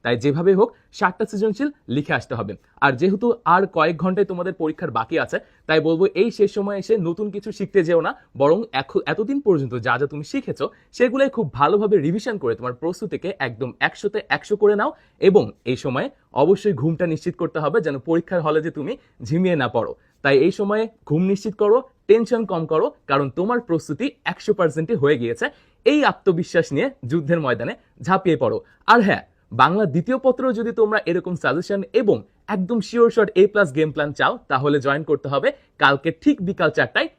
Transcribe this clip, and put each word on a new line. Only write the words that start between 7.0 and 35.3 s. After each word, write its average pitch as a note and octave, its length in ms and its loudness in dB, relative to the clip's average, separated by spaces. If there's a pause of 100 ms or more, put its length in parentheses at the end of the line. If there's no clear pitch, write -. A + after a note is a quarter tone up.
নতুন G#3 260 -6
কিছু G3+ 140 -10 (100)
শিখতে G3 300 0
যেও E3+ 180 4
না, A#3+ 60 -2 (280)
বরং D#3 180 4 (240)
এখ-, - 300 -4
এতদিন A3 340 -4
পর্যন্ত C#3 260 2 (140)
যা A#2+ 140 2
যা C#3+ 120 0
তুমি D3+ 200 -10
শিখেছো, F3+ 340 -6 (300)
সেগুলোই C4 400 2
খুব G#3+ 100 -2 (120)
ভালোভাবে G3+ 380 2 (100)
রিভিশন G#3 360 -4
করে A#2 180 -2
তোমার B2 220 -8
প্রস্তুতিকে F3 460 -6 (180)
একদম B2 240 -8 (180)
একশোতে G#3 300 -4 (180)
একশো - 260 -4
করে G#3 180 4
নাও। C#4 100 0 (380)
এবং F3+ 160 6 (280)
এই B2+ 120 -2
সময় C#3+ 220 -2 (360)
অবশ্যই F#3+ 380 2
ঘুমটা D#3+ 320 0
নিশ্চিত D#3 300 -6
করতে D#3+ 220 -6
হবে, E3 220 0
যেন C#3 100 -4 (120)
পরীক্ষার E3 380 0
হলে D#3 200 2
যে D#3+ 120 -4
তুমি D#3 140 -8 (340)
ঝিমিয়ে F3 360 0
না C3 140 0
পড়ো। E2 160 -2 (320)
তাই C#3 120 4 (100)
এই F#3 120 2
সময়ে G#3+ 260 -2 (240)
ঘুম D#3 220 0
নিশ্চিত G3+ 320 -4
করো, G#3+ 160 4 (300)
টেনশন A#3 340 4 (100)
কম E3 100 -2 (100)
করো, E3+ 140 2 (240)
কারণ C#3 160 4 (120)
তোমার A3+ 200 0 (100)
প্রস্তুতি D#3+ 380 -2 (260)
একশো - 260 -4
পার্সেন্টই D#3+ 440 0
হয়ে C#3 200 2
গিয়েছে। A#2 240 -4 (460)
এই D4+ 80 4 (120)
আত্মবিশ্বাস E3 540 0 (100)
নিয়ে A#3 120 0 (220)
যুদ্ধের D#3+ 340 0
ময়দানে B2 300 -4 (320)
ঝাঁপিয়ে D#3+ 360 2
পড়ো। G#2+ 160 0 (340)
আর A#3+ 140 8
হ্যাঁ, C#3 160 0 (400)
বাংলা F#3 220 4 (100)
দ্বিতীয় A#3+ 300 -2
পত্র B3+ 180 2 (160)
যদি A#3 120 -4 (100)
তোমরা G#3+ 180 2 (120)
এরকম F3 320 -2
সাজেশন E3+ 380 -2 (220)
এবং G3 140 4 (380)
একদম F#3 240 -2 (100)
শিওর A#3 260 4
শট G#3 140 2 (140)
এ - 100 8
প্লাস G3+ 240 2
গেম D#3 180 0
প্ল্যান D3 240 -2
চাও, C#3+ 140 2 (180)
তাহলে C#3+ 340 0
জয়েন C#3 260 0
করতে C#3+ 220 -2